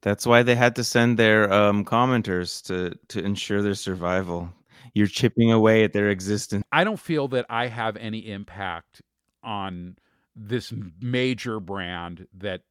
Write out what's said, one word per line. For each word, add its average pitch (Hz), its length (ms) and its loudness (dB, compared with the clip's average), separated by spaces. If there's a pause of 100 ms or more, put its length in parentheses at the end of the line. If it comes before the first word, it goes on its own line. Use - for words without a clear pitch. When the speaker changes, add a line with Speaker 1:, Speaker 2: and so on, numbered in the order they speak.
Speaker 1:
That's - 260 -2
why 120 160 8
they 120 140 4
had 120 200 4
to 123 80 -4
send 117 340 2
their, 107 340 6
um, 104 320 4
commenters 117 800 0
to, 90 320 -6 (100)
to 95 160 -6
ensure 101 380 -2
their 101 140 0
survival. 87 760 -4 (420)
You're 104 120 4
chipping 113 460 2
away 110 320 6
at 104 80 0
their 104 180 2
existence. 101 640 -4
Speaker 2:
I 156 120 2
don't 208 140 -4
feel 147 300 -4
that 123 200 -4
I 120 200 -4
have 113 280 -6
any 110 220 -8 (120)
impact 98 680 -12 (440)
on 95 520 -10 (380)
this 110 380 -8
m-, 104 280 -12
major 123 600 -4
brand 87 680 -10 (100)
that 92 340 -8